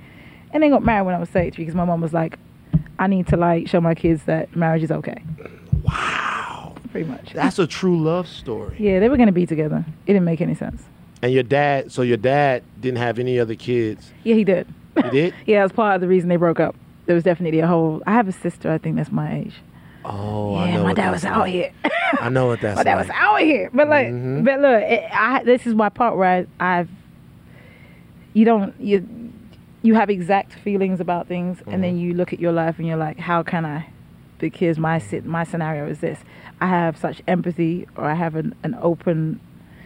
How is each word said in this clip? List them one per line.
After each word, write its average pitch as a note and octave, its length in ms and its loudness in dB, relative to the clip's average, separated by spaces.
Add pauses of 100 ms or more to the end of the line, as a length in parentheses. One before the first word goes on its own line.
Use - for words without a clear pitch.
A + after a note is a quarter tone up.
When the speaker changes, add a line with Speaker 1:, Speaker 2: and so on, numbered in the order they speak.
(520)
Speaker 1:
And D4+ 100 2
then D4 80 6
got C4 140 4
married G#3 220 2
when F#3 80 -2
I E3+ 40 -2
was E3+ 120 -6
thirty-three E3+ 360 -2
'cause D#3+ 80 -6
my F3+ 120 0
mum E3+ 160 0
was D#3+ 100 -2
like, E3 260 -2 (600)
"I F#3 80 2
need F#3+ 220 2
to, - 100 4
like, E3+ 300 2
show F3+ 120 2
my E3 140 2
kids D#3+ 300 0
that D#3+ 320 -2
marriage E3 260 2
is D#3+ 80 -2
okay." D3+ 320 -6 (640)
Speaker 2:
Wow. - 880 -4 (160)
Speaker 1:
Pretty E3 180 -6
much. - 260 -12
Speaker 2:
That's F3 260 -2
a E3+ 80 2
true F3 340 0
love E3+ 240 0
story. - 520 -10
Speaker 1:
Yeah, G3+ 200 2
they G#3+ 120 4
were C#4+ 80 2
gonna A#3 120 6
be F3 160 2
together. D#3 380 -2 (220)
It G3+ 80 4
didn't F#3 100 4
make E3 160 0
any E3+ 160 -2
sense. - 260 -10 (400)
Speaker 2:
And B2+ 100 2
your C3 120 4
dad, C#3 480 0
so - 100 -4
your A#2+ 140 2
dad C3+ 460 2 (180)
didn't B2+ 180 -2
have A#2 220 -2
any B2 180 0
other A2+ 160 -2
kids? A#2 580 -4 (120)
Speaker 1:
Yeah, A3+ 100 4
he A3 100 4
did. F3+ 220 2 (380)
Speaker 2:
He - 60 -6
did? C#3+ 300 0
Speaker 1:
<laughs> - 60 -20
Yeah, G#3 160 4
that's F#3+ 120 0
part G#3 220 2
of F3+ 40 -4
the F3+ 80 -2
reason F3+ 220 2
they F3 60 4
broke E3 240 2
up. - 140 0 (320)
There F3 80 2
was E3+ 80 2
definitely E3 380 0
a E3 80 2
whole, E3 380 2
I F#3+ 80 0
have A#3 120 4
a F#3 60 -4
sister, E3 400 -6
I D#3+ 60 -2
think D#3+ 180 -4
that's D#3 160 -4
my D3+ 240 -4
age. - 180 -8 (500)
Speaker 2:
Oh, G#2 520 -4
Speaker 1:
Yeah, F#2+ 60 0
Speaker 2:
I - 100 0
know - 60 2
Speaker 1:
my E3+ 100 2
Speaker 2:
what - 80 0
Speaker 1:
dad - 160 0
Speaker 2:
that's F3+ 100 -4
Speaker 1:
was - 40 -4
out A3 140 0
Speaker 2:
like. F#3 120 0
Speaker 1:
here. F3+ 180 -4 (240)
<laughs> F5 260 -2
Speaker 2:
I A2+ 80 -2
know B2+ 180 2
what A#2+ 140 0
that's G#2 180 -2
Speaker 1:
My - 40 2
dad - 140 2
Speaker 2:
like. - 100 -2
Speaker 1:
was - 100 -8
out F#4 260 4
here. D4+ 300 2
But, D4 160 4
like, C#4+ 200 4
Speaker 2:
Mm-hmm. B2+ 360 -2
Speaker 1:
but C4+ 160 2
look, B3 220 6
it, A3 300 0
I, A#3+ 320 0
this B3 240 4
is A3+ 80 0
my G#3+ 140 4
part A#3 260 0
where F3+ 300 2 (120)
I, F3+ 220 0
I've, E3+ 80 -4 (1400)
you A3 120 4
don't, G#3+ 360 2
you, G3+ 260 0 (760)
you A3+ 120 6
have G#3 160 4
exact F#3+ 440 -2
feelings F#3+ 460 -2
about F3 280 -2
things, F3+ 380 -6
and F#3+ 180 -2
then F3+ 100 -2
Speaker 2:
Mm-hmm. F3 100 -4
Speaker 1:
you F3 100 -2
look F3 180 -2
at - 80 -8
your E3+ 120 0
life E3 260 -2
and E3 80 -6
you're E3 100 -2
like, D#3 220 -4
"How E3+ 240 -2
can E3 220 -4
I?" D3+ 220 -6 (520)
Because D#3+ 400 -2
my D#3+ 200 0
si-, - 220 -8
my E3 240 -4
scenario D#3 420 -6
is D#3 140 -8
this. D#3 180 -6 (420)
I E3+ 80 0
have E3+ 280 0
such - 300 -8
empathy, F3 600 -2 (100)
or - 80 -6
I D3 100 -2
have E3 220 -2
an, D#3+ 260 -4
an - 180 -6
open E3 600 -2 (460)